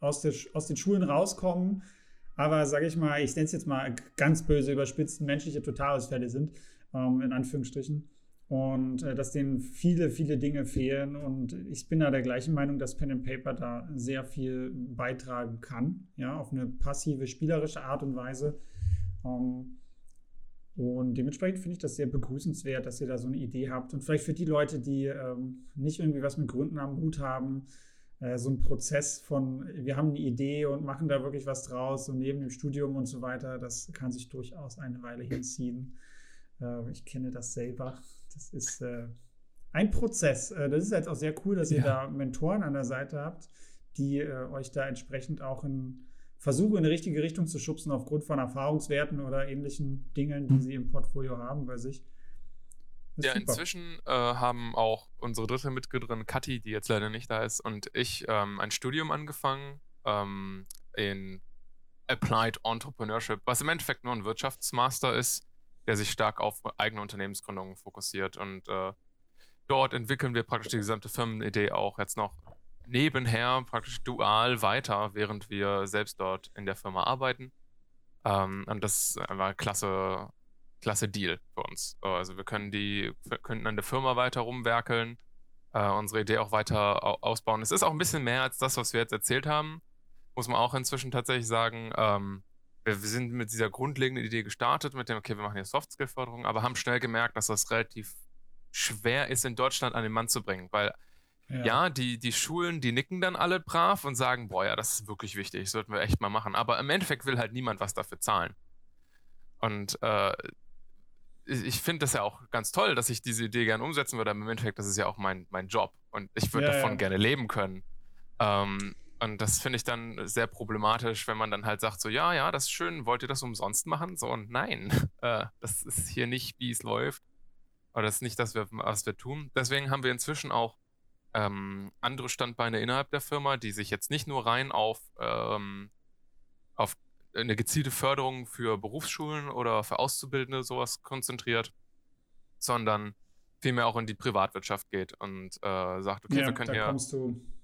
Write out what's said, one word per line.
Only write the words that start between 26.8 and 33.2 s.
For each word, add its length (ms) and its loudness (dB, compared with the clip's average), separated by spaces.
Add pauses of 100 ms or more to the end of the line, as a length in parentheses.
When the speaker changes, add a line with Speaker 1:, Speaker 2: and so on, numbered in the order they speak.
Speaker 1:
Hut 220 0
haben, 480 -2 (540)
äh, 180 -2
so 120 0
ein 120 4
Prozess 560 6
von, 560 -2
wir 220 -2
haben 140 4
eine 80 0
Idee 480 0
und 180 0
machen 240 -2
da 140 4
wirklich 240 -4
was 180 -4
draus 440 -4
und 100 -2
neben 220 0
dem 100 -6
Studium 460 -2
und 100 -2
so 140 -8